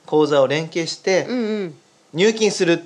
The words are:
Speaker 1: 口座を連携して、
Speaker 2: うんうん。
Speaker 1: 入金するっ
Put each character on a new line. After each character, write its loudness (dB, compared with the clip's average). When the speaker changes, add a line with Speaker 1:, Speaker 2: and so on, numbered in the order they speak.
Speaker 1:
口 2
座 2
を 4
連 -4
携 -4
し -10
て、 0
Speaker 2:
う -4
ん -4
う -4
ん。 -10
Speaker 1:
入 2
金 0
す -2
る 4
っ 2